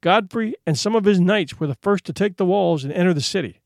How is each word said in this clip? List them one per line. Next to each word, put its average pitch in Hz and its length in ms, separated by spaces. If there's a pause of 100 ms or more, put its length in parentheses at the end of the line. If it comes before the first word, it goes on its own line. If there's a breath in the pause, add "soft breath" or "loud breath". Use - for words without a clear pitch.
Godfrey 220 540 (100)
and 156 120
some 214 180
of 214 100
his 202 140
knights 180 400
were 160 80
the 139 140
first 202 240
to 156 80
take 190 220
the 196 100
walls 180 380
and 143 100
enter 180 200
the 147 80
city. 135 440